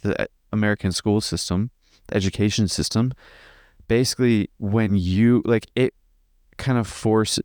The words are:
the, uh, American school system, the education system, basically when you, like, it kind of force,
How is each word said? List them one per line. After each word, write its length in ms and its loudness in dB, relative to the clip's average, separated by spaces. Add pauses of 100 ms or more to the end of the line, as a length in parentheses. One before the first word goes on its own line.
the, 200 -2
uh, 40 -2 (260)
American 400 0
school 300 0
system, 500 -4 (360)
the 100 -2
education 500 0
system, 460 -2 (760)
basically 680 2
when 380 0
you, 500 2
like, 300 0
it 180 0 (640)
kind 200 -2
of 100 -2
force, 580 0